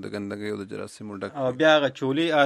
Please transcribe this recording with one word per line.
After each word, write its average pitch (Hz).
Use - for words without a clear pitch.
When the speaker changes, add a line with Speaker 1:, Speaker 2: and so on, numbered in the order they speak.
Speaker 1:
د -
ګندګۍ 104
او 104
د 98
جراثیمو 104
ډک 101
Speaker 2:
او 131
Speaker 1:
وي. 127
Speaker 2:
بیا 156
هغه 143
چولې، 139
آه، 143